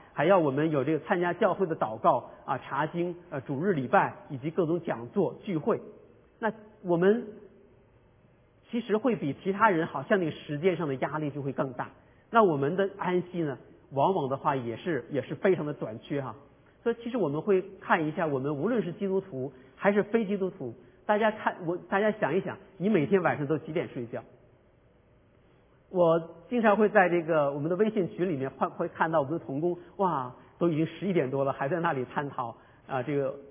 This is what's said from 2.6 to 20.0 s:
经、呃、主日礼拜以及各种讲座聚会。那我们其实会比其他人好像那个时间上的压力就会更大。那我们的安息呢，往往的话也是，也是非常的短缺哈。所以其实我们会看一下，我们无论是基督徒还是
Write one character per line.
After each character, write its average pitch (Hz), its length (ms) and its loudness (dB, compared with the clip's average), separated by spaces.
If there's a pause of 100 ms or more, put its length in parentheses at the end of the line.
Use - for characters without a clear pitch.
经、 175 300 -4 (140)
呃、 147 100 -6
主 139 240 -4
日 202 80 2
礼 135 160 -2
拜 151 260 2 (160)
以 143 80 -8
及 143 140 -6
各 175 140 0
种 165 160 0
讲 117 280 -8
座 147 320 0
聚 104 140 -6
会。 175 240 -2 (600)
那 220 120 -2 (320)
我 175 140 2
们 202 280 4 (1500)
其 240 60 -2
实 214 160 0
会 220 180 2
比 147 260 -2
其 190 120 -2
他 208 160 4
人 165 180 2
好 139 160 -6
像 202 160 2
那 175 60 0
个 147 60 -2
时 - 280 -8
间 175 160 4
上 170 100 -2
的 139 100 -2
压 151 220 -4
力 151 120 -2
就 147 120 -6
会 131 120 -4
更 139 180 -4
大。 120 180 -8 (400)
那 226 140 6
我 160 140 4
们 143 180 0
的 196 220 0
安 180 240 0 (100)
息 175 80 -4
呢， 143 180 -2 (360)
往 147 200 4
往 151 140 0
的 131 80 -2
话 147 180 0
也 117 220 -4
是， 156 340 -4
也 139 120 -2
是 - 120 -6
非 185 220 2
常 151 100 -2
的 147 80 -4
短 117 280 -10
缺 143 200 -6
哈。 120 140 -8 (480)
所 233 80 0
以 233 100 -2
其 240 80 -8
实 247 80 -4
我 170 120 0
们 151 120 -2
会 185 220 2 (160)
看 175 260 2
一 151 60 -2
下， 165 160 -2
我 143 100 0
们 139 160 -2
无 147 140 -2
论 233 160 0
是 170 80 -6
基 196 160 -6
督 190 140 0
徒 131 280 -8 (280)
还 202 160 2
是 202 100 2